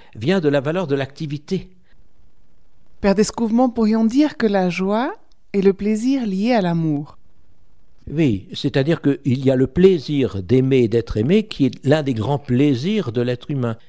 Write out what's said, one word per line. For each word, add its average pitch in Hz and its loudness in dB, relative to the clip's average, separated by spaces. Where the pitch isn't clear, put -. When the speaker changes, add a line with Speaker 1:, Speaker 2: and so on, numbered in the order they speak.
Speaker 1:
vient 156 0
de 151 0
la 139 2
valeur 165 -4
de 135 -2
l'activité. 147 -6
Speaker 2:
Père 196 4
Descouvements, 226 2
pourrions 226 2
dire 269 2
que 233 2
la 190 2
joie 202 -2
est 202 0
le 190 6
plaisir 220 0
lié 202 0
à 226 4
l'amour ? 160 -2
Speaker 1:
Oui, 139 0
c'est-à-dire 147 0
qu'il 139 0
y 131 4
a 131 4
le 131 4
plaisir 143 2
d'aimer 131 2
et 120 4
d'être 113 -2
aimé 160 2
qui 143 -2
est - -4
l'un 151 2
des 135 -2
grands 117 -2
plaisirs 139 0
de 120 -2
l'être 123 -4
humain. 123 -4